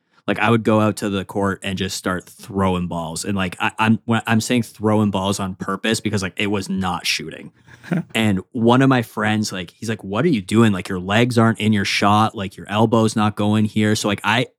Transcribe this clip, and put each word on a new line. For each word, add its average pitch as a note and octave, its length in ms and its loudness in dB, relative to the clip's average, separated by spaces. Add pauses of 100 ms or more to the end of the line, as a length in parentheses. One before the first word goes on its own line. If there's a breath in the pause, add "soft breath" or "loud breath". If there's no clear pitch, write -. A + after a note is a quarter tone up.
(260)
Like, G#2 120 -2
I A#2+ 120 0
would A2+ 120 2
go G#2+ 180 4
out G#2+ 180 0
to A2 100 -4
the G2 160 -4
court G2 400 -4
and F#2 120 -4
just F#2+ 200 -6
start F2+ 280 -6
throwing F#2+ 640 -4
balls. E2 380 -8
And, G2+ 120 -4
like, F#2 220 -4
I, G#2+ 220 -4
I'm, A2 240 2
when A2+ 240 0
I'm A2+ 120 2
saying B2 220 0
throwing G#2+ 480 0
balls G2 300 -2
on F#2+ 160 -6
purpose A2 420 -4
because, G#2 240 -4
like, F#2+ 140 -6
it G#2 120 -2
was G2 200 -2
not F#2 380 -4
shooting. - 500 -8
<laughs> - 60 -20 (520 loud breath)
And G#2 260 2 (120)
one A#2+ 300 4
of C3+ 60 6
my B2+ 140 2
friends, G#2+ 500 -2
like, F2+ 180 -10
he's - 180 -12
like, A2 160 -6
"What G#2 200 -2
are F3+ 40 4
you A2+ 140 0
doing? G#2+ 280 4
Like, F2+ 180 -4
your F#2+ 120 -4
legs A2 380 2
aren't A2+ 200 4
in G#2+ 140 2
your G2+ 140 0
shot. G#2+ 500 2
Like, F#2+ 200 -8
your F2 120 -14
elbow's A2 480 2
not G#2+ 180 0
going G#2 300 2
here." G#2+ 320 0
So, - 100 -4
like, G2+ 160 -2
I, A2+ 240 0 (120)